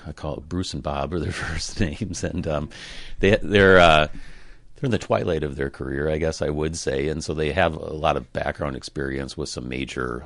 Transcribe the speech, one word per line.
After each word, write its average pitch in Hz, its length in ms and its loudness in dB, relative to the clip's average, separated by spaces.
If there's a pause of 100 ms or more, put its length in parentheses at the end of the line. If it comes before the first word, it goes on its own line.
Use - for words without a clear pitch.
I 76 60 -8
call 76 240 -8
it 73 120 -12
Bruce 90 240 -4
and 73 100 -6
Bob 71 300 -4
are 87 80 -2
their 71 120 -2
<laughs> - 0 -
first - 480 -6
names, 90 440 -4
and, 87 220 -4
um, 76 240 -2 (480)
they, 101 240 6
they're, 95 360 8
uh, 78 300 8 (680)
they're 139 120 -4
in - 20 0
the 107 80 2
twilight 101 440 0
of 71 140 -4
their 69 140 -2
career, 69 400 -4
I 78 80 0
guess 80 240 -2
I 76 80 0
would 78 260 -2
say, 69 320 -2
and 78 160 -4
so 85 80 -6
they 76 200 -2
have 85 220 2
a 78 200 -8
lot 76 240 0
of 67 160 -10
background 69 420 -4
experience 67 580 -6
with 71 140 -6
some 62 200 -8
major, 64 580 -6